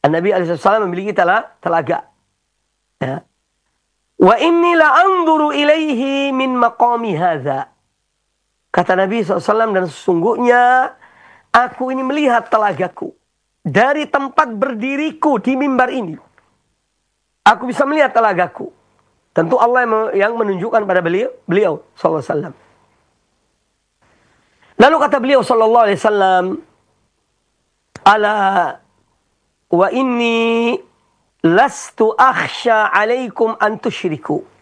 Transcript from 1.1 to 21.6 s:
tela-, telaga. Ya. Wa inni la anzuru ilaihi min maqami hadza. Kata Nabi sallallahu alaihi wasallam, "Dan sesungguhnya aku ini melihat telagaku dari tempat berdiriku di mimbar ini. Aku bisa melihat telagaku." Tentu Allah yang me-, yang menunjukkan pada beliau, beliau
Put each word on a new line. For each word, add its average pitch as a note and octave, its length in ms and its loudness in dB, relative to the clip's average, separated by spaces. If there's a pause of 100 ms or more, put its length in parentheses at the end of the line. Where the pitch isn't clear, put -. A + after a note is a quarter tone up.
tela-, F#3 480 0
telaga. E3 440 -2 (920)
Ya. C3+ 240 -8 (960)
Wa G3+ 240 6
inni E4+ 320 2
la D#4 320 2
anzuru D#4+ 480 0
ilaihi C#4 800 -2
min C4 240 -2
maqami A#3 560 0
hadza. D3 560 -4 (1040)
Kata F#3 240 2
Nabi G3 240 -2
sallallahu F#3 160 -2
alaihi G#3 160 -2
wasallam, A3 240 0
"Dan F#3 80 0
sesungguhnya A#3 760 0 (920)
aku B3 400 -2
ini C4 80 -4
melihat B3+ 480 0
telagaku F#3+ 640 -2 (480)
dari C4+ 480 0
tempat C#4 480 -2
berdiriku C#4 800 -2
di B3+ 160 -2
mimbar C4 380 0
ini. F3+ 260 -8 (1300)
Aku A#3+ 240 2
bisa C4+ 160 0
melihat D4 240 0
telagaku." F#3+ 640 -2 (560)
Tentu E3 300 0
Allah A#3+ 260 2
yang A3 60 -2
me-, A3 260 -2
yang G#3 160 0
menunjukkan G#3+ 540 -2
pada F#3 100 0
beliau, F#3 320 -2 (160)
beliau F3+ 380 0 (100)